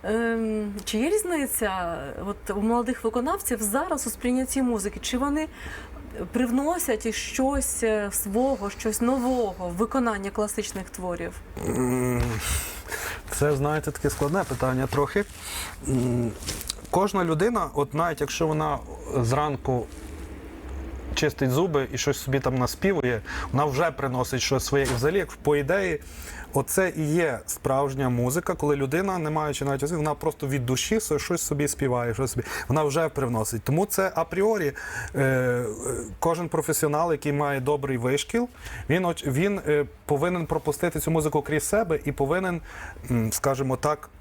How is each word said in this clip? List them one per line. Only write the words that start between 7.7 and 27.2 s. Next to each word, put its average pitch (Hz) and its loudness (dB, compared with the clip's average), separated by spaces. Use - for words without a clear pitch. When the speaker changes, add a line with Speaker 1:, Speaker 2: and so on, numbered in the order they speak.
Speaker 1:
е, 214 2
свого, 208 0
щось 214 -2
нового 240 2
в - -6
виконання 214 0
класичних 208 -4
творів? 175 -6
Speaker 2:
М, 123 2
це, 147 2
знаєте, 147 0
таке - -2
складне 156 0
питання 131 0
трохи. 143 2
М, 120 2
кожна 190 2
людина, 175 2
от 143 0
навіть 160 0
якщо 151 0
вона 151 0
зранку 131 2
чистить 139 2
зуби 143 2
і 123 -4
щось 143 0
собі 135 0
там 127 0
наспівує, 127 2
вона 143 4
вже 151 2
приносить 127 0
щось 131 2
своє. 139 4
І 131 2
взагалі, 147 2
як 180 0
по - 2
ідеї, 165 2
оце 175 2
і 160 0
є 160 2